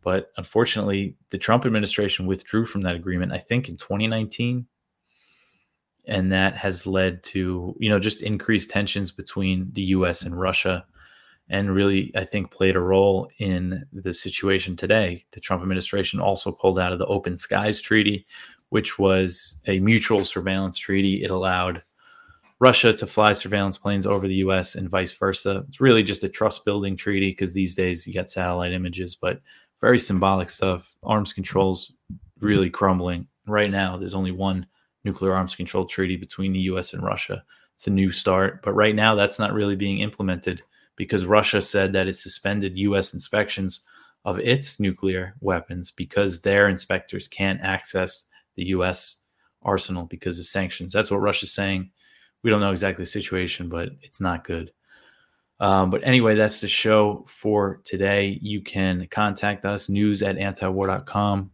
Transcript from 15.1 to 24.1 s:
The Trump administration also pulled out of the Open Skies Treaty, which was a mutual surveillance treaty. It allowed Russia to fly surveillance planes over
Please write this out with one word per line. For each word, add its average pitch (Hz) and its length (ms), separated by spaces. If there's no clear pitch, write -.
The - 100
Trump 90 220
administration 95 580
also 98 320
pulled 95 260
out 90 140
of 90 60
the 92 80
Open 98 300
Skies 104 440
Treaty, 104 460
which - 280
was 95 580
a 98 120
mutual 104 460
surveillance 95 520
treaty. 98 460
It 95 80
allowed 92 520
Russia 120 320
to 104 140
fly 107 260
surveillance 98 440
planes 101 300
over 98 220